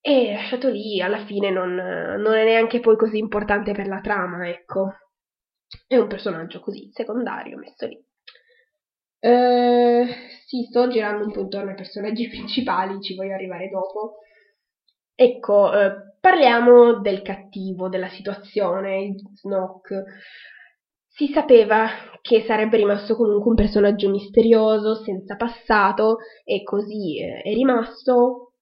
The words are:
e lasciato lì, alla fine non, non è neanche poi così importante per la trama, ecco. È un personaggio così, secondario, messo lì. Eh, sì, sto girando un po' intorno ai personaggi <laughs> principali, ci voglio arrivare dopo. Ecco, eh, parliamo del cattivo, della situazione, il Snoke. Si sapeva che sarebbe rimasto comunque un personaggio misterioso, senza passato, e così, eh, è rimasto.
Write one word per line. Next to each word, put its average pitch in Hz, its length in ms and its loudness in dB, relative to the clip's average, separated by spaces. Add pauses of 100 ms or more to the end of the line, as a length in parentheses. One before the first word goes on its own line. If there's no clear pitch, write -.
e 247 340 2
lasciato 254 340 -4
lì, 208 320 -4
alla 208 240 -4
fine 202 260 -2
non, 185 240 -2
non 185 600 -2
è 220 100 4
neanche 226 360 2
poi 220 160 4
così 220 220 0
importante 208 540 -4
per 202 140 -6
la 196 140 -8
trama, 180 480 -6
ecco. 190 440 -6 (920)
È 262 100 0
un 226 120 4
personaggio 185 500 -8
così, - 340 -14
secondario, 226 640 -8
messo - 280 -14
lì. - 180 -16 (1160)
Eh, 240 840 4 (400)
sì, 247 220 -6
sto 247 200 0
girando 208 360 -2
un 208 80 -6
po' 196 80 -8
intorno 196 300 -8
ai 190 60 -14
personaggi 226 500 -8
<laughs> - 20 -12
principali, 196 720 -6
ci 190 140 -12
voglio 190 200 -8
arrivare 185 340 -10
dopo. 196 500 -8 (960)
Ecco, 208 580 2
eh, 196 200 2 (280)
parliamo 240 800 6
del 196 220 -2
cattivo, 185 680 -10
della 185 200 -6
situazione, 196 960 -4
il 196 100 -8 (200)
Snoke. 190 680 -8 (1120)
Si 285 120 -2
sapeva 220 600 4 (320)
che 226 220 2
sarebbe 220 340 0
rimasto 208 400 0
comunque 208 320 0
un 226 80 2
personaggio 208 540 2
misterioso, 220 840 2
senza 202 400 -10
passato, 220 840 0 (260)
e 202 180 -4
così, 208 600 -6
eh, - 180 -10
è 214 140 -4
rimasto. 247 1080 0